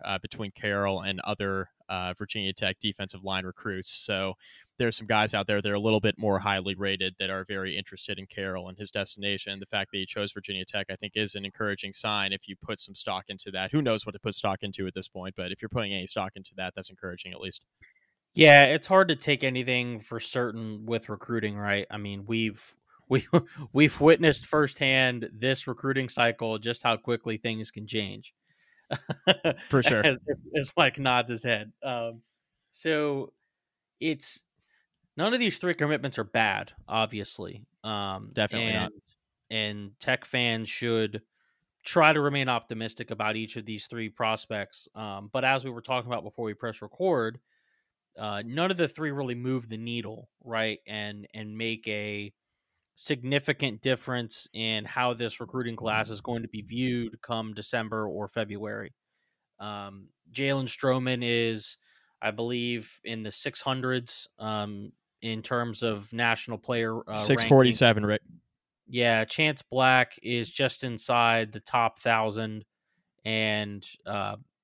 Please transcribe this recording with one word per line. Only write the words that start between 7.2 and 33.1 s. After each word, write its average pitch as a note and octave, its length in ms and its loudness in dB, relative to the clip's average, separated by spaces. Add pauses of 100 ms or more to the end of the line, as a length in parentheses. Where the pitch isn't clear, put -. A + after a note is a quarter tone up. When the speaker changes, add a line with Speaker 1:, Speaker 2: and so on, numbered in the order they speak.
Speaker 1:
are F#2+ 140 -6
very F#2+ 320 -6
interested G2 420 -8
in F#2+ 80 -12
Carroll F#2 420 -6
and F#2 100 -14
his G#2 120 -10
destination. G2+ 720 -4
The G2 60 -12
fact G2+ 240 -4
that G2+ 80 -4
he F#2+ 80 -4
chose G#2 260 -4
Virginia F#2+ 320 -8
Tech, G2 240 -6
I F#2+ 80 -8
think, G2+ 200 -10
is G#2+ 180 -2
an G2 100 -8
encouraging G2 480 -4
sign G2+ 400 -2
if - 160 -6
you G2 80 -12
put - 220 -8
some - 160 -10
stock F#2+ 340 -6
into G2+ 220 -12
that. F#2+ 220 -4
Who D3 100 2
knows A2+ 240 0
what G#2 60 -8
to - 80 -16
put G#2 140 -2
stock G2 280 -2
into G2 240 -6
at F#2 80 -6
this F#2+ 140 -8
point, F#2 280 -12
but F2+ 160 -6
if - 80 -10
you're A2 80 -8
putting G#2+ 240 -2
any F#2+ 140 -4
stock F#2+ 300 -4
into F#2+ 200 -18
that, F#2 200 -6
that's F#2+ 140 -10
encouraging F2+ 420 -12
at - 80 -14
least. F#2 200 -6 (760)
Speaker 2:
Yeah, D3 280 12
it's D3 240 4
hard F#3+ 220 8
to D#3 80 2
take C#3+ 260 0
anything B2 580 0
for A2+ 200 -8
certain A2 640 -4
with A2+ 220 -2
recruiting, G#2+ 500 -4
right? G#2 320 0
I G#2 60 -8
mean, G2+ 280 -8
we've, A2+ 520 -2 (140)
<laughs> - 180 -20
we, C3 180 2 (460)
we've D3 280 6
witnessed D#3 460 8
firsthand C3 880 2
this B2+ 320 0
recruiting C3 420 -2
cycle, A2+ 500 0
just A#2 260 -4
how A#2 120 4
quickly A2+ 400 -2
things A2 360 -6
can G#2+ 160 -12
change. G2+ 440 -6 (580)
<laughs> - 800 0
Speaker 1:
For C3+ 160 4
sure. A#2+ 200 6
Speaker 2:
As, C3+ 120 4 (400)
as C#3 200 -2
Mike D3 220 4
nods B2 320 2
his A#2 140 -6
head. G#2+ 260 0 (100)
Um, A#2 420 -6 (500)
so D3 600 0 (680)